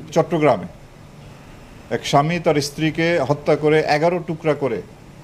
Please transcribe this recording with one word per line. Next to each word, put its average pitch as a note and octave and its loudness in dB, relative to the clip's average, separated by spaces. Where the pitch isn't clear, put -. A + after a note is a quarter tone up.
চট্টগ্রামে D3+ 2
এক A#2+ -4
স্বামী D#3 2
তার D#3 2
স্ত্রীকে D#3+ 0
হত্যা D3 0
করে D3+ 2
এগারো D#3+ 2
টুকরা D#3+ -4
করে B2 -4